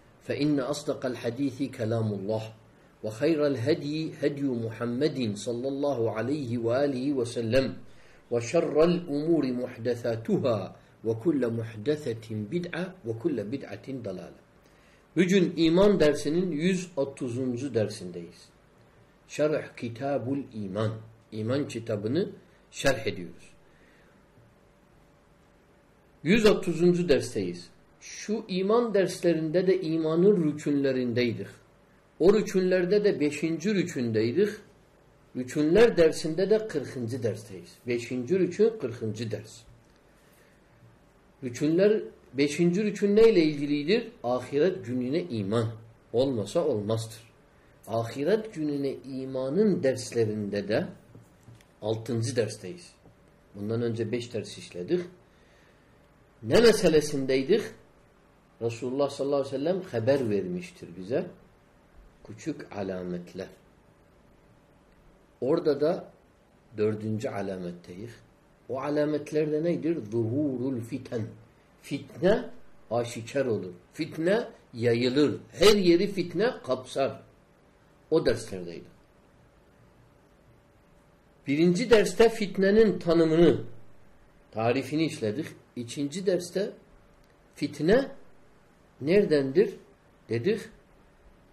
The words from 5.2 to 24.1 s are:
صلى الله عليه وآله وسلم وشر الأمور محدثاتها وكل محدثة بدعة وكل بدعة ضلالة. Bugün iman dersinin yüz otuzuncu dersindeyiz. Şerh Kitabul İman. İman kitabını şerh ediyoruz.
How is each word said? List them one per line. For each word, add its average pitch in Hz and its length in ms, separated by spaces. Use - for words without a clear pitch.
صلى 120 280
الله 139 260
عليه 127 400
وآله 127 480
وسلم 120 460
وشر 143 440
الأمور 160 540
محدثاتها 117 1120
وكل 127 340
محدثة 113 640
بدعة 175 300
وكل 117 300
بدعة - 360
ضلالة. 87 340
Bugün 175 420
iman 170 420
dersinin 151 520
yüz 175 460
otuzuncu 131 760
dersindeyiz. 90 760
Şerh 147 500
Kitabul 135 600
İman. 107 380
İman 113 360
kitabını 113 600
şerh - 360
ediyoruz. 90 420